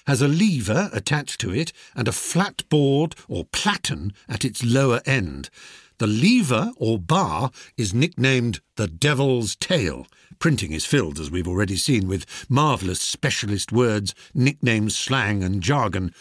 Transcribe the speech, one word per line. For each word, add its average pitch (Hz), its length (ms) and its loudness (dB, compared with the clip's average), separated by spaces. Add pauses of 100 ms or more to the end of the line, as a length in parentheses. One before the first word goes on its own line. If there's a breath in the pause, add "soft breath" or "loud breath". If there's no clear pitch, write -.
has 135 160 2
a 143 60 4
lever 160 640 2
attached 139 500 -4
to 92 120 -4
it 156 180 -2 (240 loud breath)
and 120 140 -2
a - 20 0
flat - 560 -2
board 147 480 2 (140 loud breath)
or - 160 -6
platen - 680 -2 (160 soft breath)
at - 160 -4
its 127 220 -2
lower 123 400 4
end. 87 440 -2 (480 loud breath)
The 104 100 0
lever 151 720 4
or 113 200 0
bar 110 540 0 (260 loud breath)
is 101 160 -4
nicknamed 123 680 0 (160)
the 107 120 -2
Devil's 127 680 0
Tail. 80 520 -2 (320 loud breath)
Printing 120 320 0
is 78 120 -4
filled, 82 360 0
as 76 100 -8
we've 85 180 -2
already 95 280 0
seen, 107 320 0
with 95 180 -4 (240 loud breath)
marvellous 120 500 0
specialist - 720 -4
words, 107 440 2 (180 loud breath)
nicknames, 120 640 2
slang 107 460 0
and 92 180 0
jargon. 101 600 0